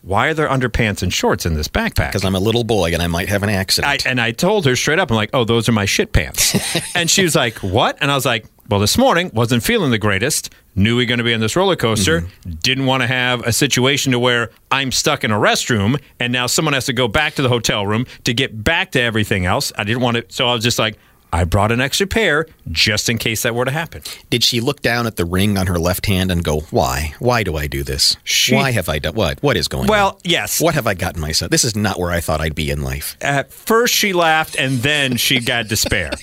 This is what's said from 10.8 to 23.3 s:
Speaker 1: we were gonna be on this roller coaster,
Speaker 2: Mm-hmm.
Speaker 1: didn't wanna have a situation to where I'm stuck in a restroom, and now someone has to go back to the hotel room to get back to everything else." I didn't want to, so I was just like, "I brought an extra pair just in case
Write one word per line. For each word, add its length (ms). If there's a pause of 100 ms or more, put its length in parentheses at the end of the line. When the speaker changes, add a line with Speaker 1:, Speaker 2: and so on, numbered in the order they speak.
Speaker 1:
we 80
were 40
gonna 140
be 120
on 60
this 140
roller 220
coaster, 460
Speaker 2:
Mm-hmm. 280 (120)
Speaker 1:
didn't 240
wanna 200
have 400
a 60
situation 600
to 60
where 320 (220)
I'm 180
stuck 320
in 80
a 80
restroom, 640 (180)
and 140
now 160
someone 260
has 120
to 60
go 140
back 300
to 60
the 80
hotel 360
room 180 (200)
to 100
get 300
back 280
to 80
everything 460
else." 320
I 60
didn't 180
want 140
to, 140
so 180
I 60
was 100
just 160
like, 160 (380)
"I 100
brought 280
an 80
extra 260
pair 400 (240)
just 380
in 80
case 260